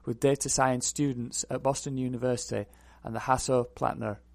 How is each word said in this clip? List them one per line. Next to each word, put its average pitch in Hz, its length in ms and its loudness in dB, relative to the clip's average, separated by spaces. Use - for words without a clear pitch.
with 117 140 -4
data 139 300 4
science 131 360 2
students 123 640 -2
at 131 140 -4
Boston 135 340 -2
University 123 680 -2
and 113 100 -6
the 110 60 -4
Hasso-Plattner 123 1000 0